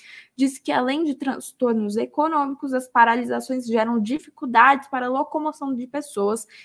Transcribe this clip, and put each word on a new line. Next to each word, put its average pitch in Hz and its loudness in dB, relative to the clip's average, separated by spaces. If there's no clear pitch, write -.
disse 269 0
que - -4
além 269 0
de 294 -2
transtornos 226 -2
econômicos, 285 -2
as 254 -4
paralisações 240 2
geram 226 2
dificuldades 262 2
para 247 -4
a 247 -2
locomoção 294 -4
de 247 -8
pessoas, 220 -4